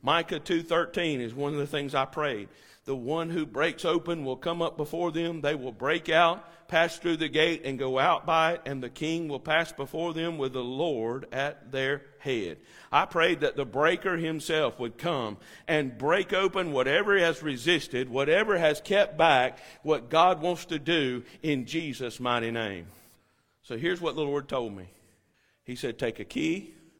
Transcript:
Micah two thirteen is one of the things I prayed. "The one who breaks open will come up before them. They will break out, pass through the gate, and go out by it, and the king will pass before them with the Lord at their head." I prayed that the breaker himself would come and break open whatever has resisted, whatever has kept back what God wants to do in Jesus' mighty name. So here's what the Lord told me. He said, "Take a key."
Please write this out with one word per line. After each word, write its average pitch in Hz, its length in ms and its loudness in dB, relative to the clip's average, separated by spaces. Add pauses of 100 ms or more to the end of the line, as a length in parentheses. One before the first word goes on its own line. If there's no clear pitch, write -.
Micah 165 380 2
two 170 240 0
thirteen 165 560 0
is 117 120 -6
one 143 200 -2
of 147 80 -2
the 143 80 -2
things 143 260 -4
I 135 120 2
prayed. 131 420 -4 (380)
"The 135 100 -2
one 156 340 -4
who 165 160 -2
breaks 143 380 -2
open 165 400 0
will 131 120 -4
come 170 240 -4
up 165 160 -2
before 160 360 -4
them. 165 300 -4
They 147 120 0
will 131 180 -8
break 151 360 -2
out, 170 400 4 (180)
pass 165 320 2
through 170 200 0
the 156 100 -2
gate, 156 360 2
and 135 140 -4
go 131 200 0
out 156 260 2
by 160 300 4
it, 165 100 -10
and 135 180 -6
the 120 60 -8
king 160 400 -4
will 139 120 -6
pass 160 320 0
before 160 420 -6
them 160 240 -4
with 135 160 -2
the 127 100 -4
Lord 131 640 -2
at 131 420 -6
their 135 300 -2 (180)
head." 104 380 -2 (320)
I 151 140 4
prayed 170 360 0
that 143 160 -2
the 139 100 -4
breaker 170 500 0
himself 156 600 -2
would 123 180 -6
come 127 400 -4 (320)
and 139 300 0
break 175 340 2
open 185 400 2
whatever 156 460 4
has 165 240 2
resisted, 131 680 0
whatever 156 480 4
has 156 240 4
kept 196 380 2
back 139 400 6 (240)
what 139 260 0
God 165 320 6
wants 170 260 -2
to 160 120 -4
do 135 440 0 (200)
in 139 240 0
Jesus' 131 520 -6
mighty 120 320 0
name. 101 360 -4 (760)
So 120 140 -10
here's 170 240 -2
what 160 160 -2
the 156 60 -2
Lord 143 260 -2
told 117 260 -4
me. 92 120 -14 (800)
He 123 120 -10
said, 120 220 -6
"Take 117 200 -4
a 104 60 -10
key." - 480 -4 (280)